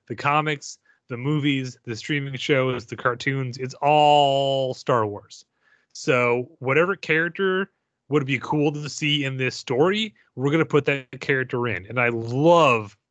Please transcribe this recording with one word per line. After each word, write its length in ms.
the 80
comics, 640
the 80
movies, 680
the 100
streaming 400
shows, 500
the 120
cartoons. 600
It's 240
all 920
Star 340
Wars. 380
So 680
whatever 380
character 760
would 160
be 140
cool 340
to 160
see 340
in 140
this 180
story, 580
we're 160
gonna 140
put 180
that 380
character 480
in. 160
And 120
I 120
love, 880